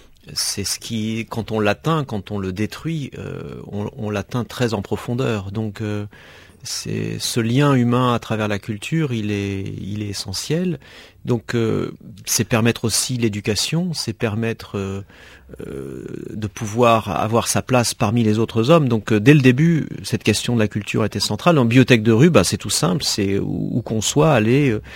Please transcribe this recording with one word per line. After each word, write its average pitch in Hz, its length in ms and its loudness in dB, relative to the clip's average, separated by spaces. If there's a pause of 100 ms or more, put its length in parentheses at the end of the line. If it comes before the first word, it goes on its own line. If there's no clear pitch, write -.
(340)
c'est - 300 -6
ce - 140 -4
qui, 110 500 -4
quand 110 240 -6
on 110 80 0
l'atteint, 143 440 0
quand 110 260 -6
on 104 80 -4
le 95 160 -4
détruit, 135 640 -4
euh, 98 380 -10 (100)
on, 104 320 -6
on 107 140 -4
l'atteint 104 320 -4
très 113 320 -2
en 101 80 -2
profondeur. 110 680 -4
Donc, 110 300 -6
euh, 104 240 -4 (560)
c'est, 110 580 -6
ce - 200 -4
lien 131 340 2
humain 123 400 2
à 113 60 0
travers 107 280 -4
la 104 120 -2
culture, 131 520 -4
il 107 200 -2
est, 98 320 -4
il 101 400 -8
est 104 40 -6
essentiel. 147 720 -4 (460)
Donc, 123 300 -2
euh, 110 360 0 (340)
c'est - 200 0
permettre 113 400 2
aussi 123 320 -2
l'éducation, 117 760 0
c'est 117 200 -6
permettre, 113 640 -4
euh, 98 240 -4 (600)
euh, 67 440 -10 (280)
de 107 140 -6
pouvoir 113 600 2
avoir 107 380 0
sa - 140 0
place 123 320 0
parmi 113 300 2
les 107 160 2
autres 113 300 0
hommes. 160 180 6
Donc, 113 240 0
euh, 107 80 4
dès 113 140 8
le 151 80 8
début, 143 460 4 (160)
cette 104 200 -4
question 110 320 0
de 117 40 2
la 107 80 2
culture 110 380 -2
était 104 140 -4
centrale. 151 380 2
En 123 80 4
bibliothèque 117 380 6
de 117 80 6
rue, 123 180 8
bah, 113 140 6
c'est 95 140 -2
tout - 120 -6
simple, 165 340 0
c'est 98 360 0
où, 98 320 -4
où 120 100 -2
qu'on 110 200 -4
soit, 156 320 2
aller, 123 360 4
euh, 107 120 0 (140)